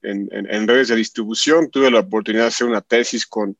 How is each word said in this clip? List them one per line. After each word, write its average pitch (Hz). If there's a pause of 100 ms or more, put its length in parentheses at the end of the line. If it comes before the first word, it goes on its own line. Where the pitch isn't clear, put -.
en, 101
en, 98
en 107
redes 123
de 117
distribución. 113
Tuve 135
la 110
oportunidad 107
de 117
hacer -
una 113
tesis 120
con 104